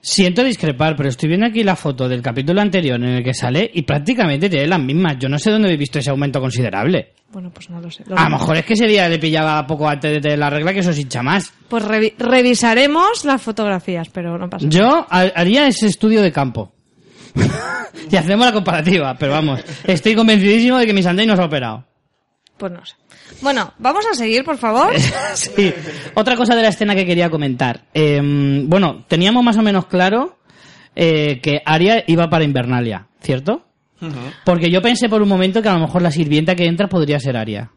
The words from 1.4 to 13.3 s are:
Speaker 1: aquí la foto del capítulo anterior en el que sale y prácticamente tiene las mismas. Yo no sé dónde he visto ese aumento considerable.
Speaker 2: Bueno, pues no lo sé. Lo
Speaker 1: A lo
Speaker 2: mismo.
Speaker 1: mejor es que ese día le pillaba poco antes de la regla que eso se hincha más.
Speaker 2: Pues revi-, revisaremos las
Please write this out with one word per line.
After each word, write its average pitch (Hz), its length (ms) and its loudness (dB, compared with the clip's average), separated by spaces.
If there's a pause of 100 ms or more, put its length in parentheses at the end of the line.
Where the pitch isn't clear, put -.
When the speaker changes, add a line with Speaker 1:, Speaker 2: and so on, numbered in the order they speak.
Speaker 1:
aquí 226 180 -2
la 190 120 2
foto 131 340 -4
del 123 140 -4
capítulo 139 380 -2
anterior 170 380 0
en 123 100 -2
el 123 140 -2
que 127 120 -2
sale 135 380 -2
y 165 100 -4
prácticamente 156 680 0
tiene 143 180 0
las 175 120 0
mismas. 143 400 0
Yo 131 100 -4
no 143 80 -2
sé 214 140 0
dónde 214 200 2
he 160 60 0
visto 143 220 -4
ese 131 100 -4
aumento 139 320 -2
considerable. 123 720 -2 (180)
Speaker 2:
Bueno, 180 220 -14
pues - 160 -20
no 170 120 -14
lo 170 100 -14
sé. - 140 -20
Lo 190 120 -8
Speaker 1:
A 165 40 4
lo 160 80 4
Speaker 2:
mismo. 151 100 0
Speaker 1:
mejor 160 180 0
es 165 80 -4
que 220 80 0
ese 226 140 2
día 196 220 4
le 165 100 0
pillaba 156 480 0
poco 151 220 -2
antes 147 320 -2
de 147 160 0
la 147 120 0
regla 151 220 -2
que 196 80 -2
eso 180 140 0
se 147 80 -2
hincha 127 200 -6
más. 170 300 -2 (160)
Speaker 2:
Pues 226 180 -4
revi-, 214 320 0
revisaremos 254 1080 2
las 262 160 0